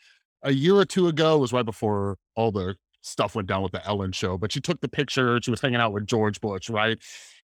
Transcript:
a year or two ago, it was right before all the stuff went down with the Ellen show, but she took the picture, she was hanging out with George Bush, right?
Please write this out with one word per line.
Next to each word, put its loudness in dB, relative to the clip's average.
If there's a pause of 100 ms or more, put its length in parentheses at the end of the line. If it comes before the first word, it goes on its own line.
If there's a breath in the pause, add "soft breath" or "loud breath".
(440 soft breath)
a 0
year 4
or 6
two 2
ago, 4
it 4
was 0
right 2
before -2 (180)
all 2
the -2 (260)
stuff -4
went -2
down 0
with -4
the -8
Ellen -2
show, -2
but -4
she -4
took -4
the -4
picture, 0
she -2
was -4
hanging 0
out 2
with -4
George 0
Bush, -6
right? 0 (480 loud breath)